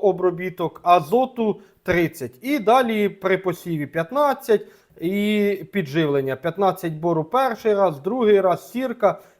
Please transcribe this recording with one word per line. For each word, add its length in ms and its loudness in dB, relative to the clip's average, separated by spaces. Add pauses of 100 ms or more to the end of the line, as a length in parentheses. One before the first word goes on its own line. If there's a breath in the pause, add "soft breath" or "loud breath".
обробіток, 760 -4
азоту 760 2 (240 loud breath)
тридцять. 580 -2
І 180 -2
далі 500 2
при 280 -2
посіві 480 -4
п'ятнадцять 800 0 (360 soft breath)
і 680 0
підживлення. 640 -2
П'ятнадцять 580 -2
бору 300 -2
перший 500 0
раз, 260 0
другий 420 2
раз, 300 0
сірка 480 0 (200 loud breath)